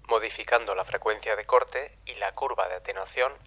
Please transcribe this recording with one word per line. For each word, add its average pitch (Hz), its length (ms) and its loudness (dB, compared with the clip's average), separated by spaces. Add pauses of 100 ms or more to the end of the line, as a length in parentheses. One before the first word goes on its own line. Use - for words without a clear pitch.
modificando 113 640 2
la 95 80 -2
frecuencia 107 540 -2
de 107 80 -6
corte 131 600 2
y 113 140 -12
la 98 140 -2
curva 107 340 -2
de 90 80 -4
atenuación 135 560 -2 (140)